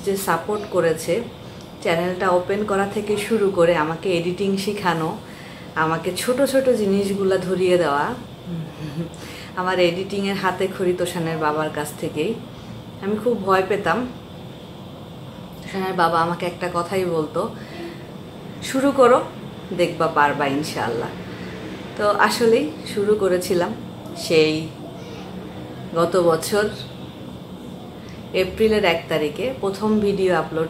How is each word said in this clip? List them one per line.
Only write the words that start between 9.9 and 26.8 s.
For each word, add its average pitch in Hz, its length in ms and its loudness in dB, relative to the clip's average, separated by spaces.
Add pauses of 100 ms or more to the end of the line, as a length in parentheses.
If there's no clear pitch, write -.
হাতে 185 320 0 (100)
খড়ি 180 140 2
তোষানের 170 460 -2
বাবার 156 360 0
কাছ 151 140 -4 (120)
থেকেই। 165 340 -2 (680)
আমি 208 220 0
খুব 220 200 2
ভয় 190 240 6
পেতাম। 202 400 0 (1500)
তোষানের 190 300 -4
বাবা 170 280 4
আমাকে 175 260 0
একটা 175 280 -4
কথাই 185 300 0
বলতো, 165 440 0 (1120)
"শুরু 269 280 2
করো, 254 300 8 (560)
দেখবা 165 300 2
পারবা 143 400 4
ইনশাআল্লাহ।" 135 600 -2 (880)
তো 208 140 2
আসলেই 233 600 4 (240)
শুরু 208 200 4
করেছিলাম 180 600 2 (420)
সেই 156 520 4 (1300)
গত 170 220 4
বছর 175 520 4 (1700)